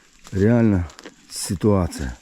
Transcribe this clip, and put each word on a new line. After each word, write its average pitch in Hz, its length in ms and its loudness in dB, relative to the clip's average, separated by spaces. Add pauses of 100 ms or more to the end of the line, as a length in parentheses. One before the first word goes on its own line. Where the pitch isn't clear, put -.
(320)
реальна 104 540 2 (440)
ситуація. 87 920 -2